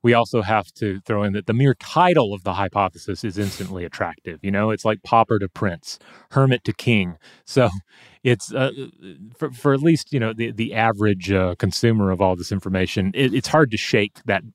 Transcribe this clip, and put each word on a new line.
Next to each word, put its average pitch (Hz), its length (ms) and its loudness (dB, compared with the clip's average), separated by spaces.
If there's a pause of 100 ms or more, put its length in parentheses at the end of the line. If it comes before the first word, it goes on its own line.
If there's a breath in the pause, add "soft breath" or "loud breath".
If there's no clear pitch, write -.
we 120 120 4
also 117 280 2
have 101 380 -2
to 98 220 -4
throw 104 220 -4
in 104 100 -2
that 101 120 -6
the - 80 -2
mere 131 220 2
title 156 580 2
of 92 100 -10
the 95 100 -4
hypothesis 95 680 -4
is 98 140 -6
instantly 95 480 -6
attractive. 85 560 -8
You 98 100 -4
know, 104 200 0
it's 104 120 -6
like 110 200 -2
pauper 113 360 2
to 98 80 -4
prince, - 520 -6 (320 loud breath)
hermit 135 340 2
to 113 80 -4
king. 98 440 0 (280 soft breath)
So 123 240 2 (540 soft breath)
it's, 123 280 0
uh, 131 200 -2 (680)
for, 147 140 -8
for 135 220 2
at 139 60 0
least, 160 320 2
you 143 80 -2
know, 113 140 -2
the, 113 180 -4
the 110 220 -6
average, 104 580 2
uh, 92 280 2
consumer 104 520 2
of 90 80 -2
all 92 160 2
this 87 160 -8
information, 95 600 -2
it, 131 200 0
it's 131 160 -2
hard 151 220 4
to 127 60 -4
shake - 480 -2
that 110 180 0 (120)